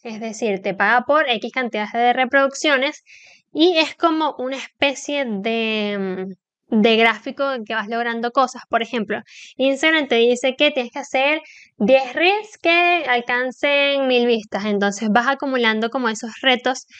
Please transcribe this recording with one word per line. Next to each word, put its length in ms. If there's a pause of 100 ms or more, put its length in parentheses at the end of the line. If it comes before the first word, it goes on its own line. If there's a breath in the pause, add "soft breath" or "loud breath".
es 160
decir, 420
te 140
paga 260
por 260
X 240
cantidad 400
de 220
reproducciones 920 (480 loud breath)
y 260
es 180
como 420
una 200
especie 680
de, 1000 (420)
de 300
gráfico 480 (200)
que 80
vas 140
logrando 440
cosas. 380
Por 120
ejemplo, 400 (360 loud breath)
Instagram 500
te 80
dice 400
que 160
tienes 200
que 80
hacer 420 (360 loud breath)
diez 360
Reels 480
que 460
alcancen 1000
mil 200
vistas, 380
entonces 460
vas 160
acumulando 640
como 200
esos 220 (100)
retos 440 (140 loud breath)